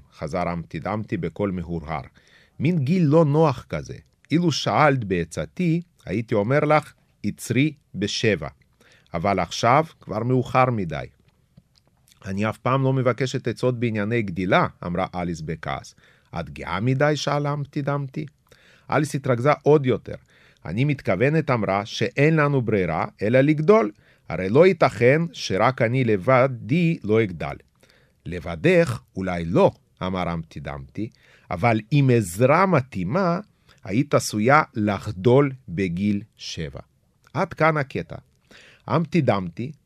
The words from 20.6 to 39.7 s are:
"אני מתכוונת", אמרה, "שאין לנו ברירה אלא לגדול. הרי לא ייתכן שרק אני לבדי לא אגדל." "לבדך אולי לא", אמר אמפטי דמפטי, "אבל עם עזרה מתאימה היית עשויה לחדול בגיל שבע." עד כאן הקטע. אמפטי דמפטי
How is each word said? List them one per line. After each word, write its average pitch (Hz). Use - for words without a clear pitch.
"אני 104
מתכוונת", 143
אמרה, 101
"שאין 143
לנו 143
ברירה 95
אלא 117
לגדול. 156
הרי 92
לא 156
ייתכן 147
שרק 110
אני 123
לבדי 123
לא 110
אגדל." 80
"לבדך 90
אולי 90
לא", 90
אמר 90
אמפטי 82
דמפטי, 71
"אבל 110
עם 143
עזרה 120
מתאימה 170
היית 120
עשויה 120
לחדול 107
בגיל 98
שבע." -
עד 180
כאן 156
הקטע. 101
אמפטי 160
דמפטי 107